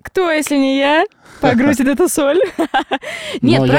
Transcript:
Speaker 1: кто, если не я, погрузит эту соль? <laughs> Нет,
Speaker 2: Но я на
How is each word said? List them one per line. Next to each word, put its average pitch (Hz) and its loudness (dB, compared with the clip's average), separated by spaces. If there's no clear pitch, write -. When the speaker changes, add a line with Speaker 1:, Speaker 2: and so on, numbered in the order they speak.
Speaker 1:
кто, 359 -2
если 302 -2
не 269 0
я, 294 2
погрузит 262 2
эту 285 0
соль? 294 0
<laughs> 622 -8
Нет, 131 2
Speaker 2:
Но 131 2
я 127 2
на - 4